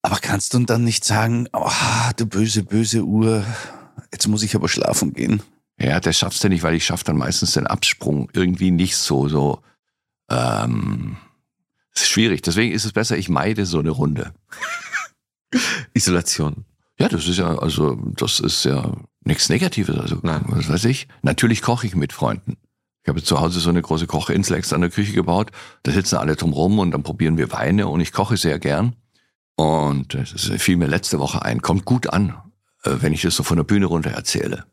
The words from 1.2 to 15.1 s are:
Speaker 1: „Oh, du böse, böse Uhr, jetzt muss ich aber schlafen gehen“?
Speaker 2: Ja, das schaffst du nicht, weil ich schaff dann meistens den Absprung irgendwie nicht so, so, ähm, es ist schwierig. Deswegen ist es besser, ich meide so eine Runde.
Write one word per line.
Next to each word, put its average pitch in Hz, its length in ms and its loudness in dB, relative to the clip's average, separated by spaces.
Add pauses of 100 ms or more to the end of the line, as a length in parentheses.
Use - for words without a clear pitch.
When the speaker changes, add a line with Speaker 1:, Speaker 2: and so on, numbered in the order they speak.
Speaker 1:
„Oh, - 180 -2 (460)
du 117 100 0
böse, 107 360 0
böse 110 400 0
Uhr, 107 400 2 (680)
jetzt - 160 -2
muss 107 160 0
ich 107 120 -2
aber - 140 0
schlafen - 440 0
gehen“? 78 280 0 (380)
Speaker 2:
Ja, 73 200 2
das 82 200 2
schaffst - 240 -2
du 101 60 4
nicht, 87 140 2
weil 82 120 2
ich 80 100 0
schaff 87 180 -2
dann 76 140 0
meistens 71 360 0
den - 140 0
Absprung - 640 -2
irgendwie 90 380 2
nicht 87 240 2
so, 69 320 2
so, 71 340 0 (680)
ähm, 60 880 -2 (760)
es - 100 0
ist - 60 2
schwierig. 101 340 4
Deswegen 95 300 2
ist 104 120 -2
es 104 80 -4
besser, 104 240 0
ich 92 120 -4
meide 98 360 0
so 82 140 0
eine 80 100 0
Runde. 73 420 -2 (1200)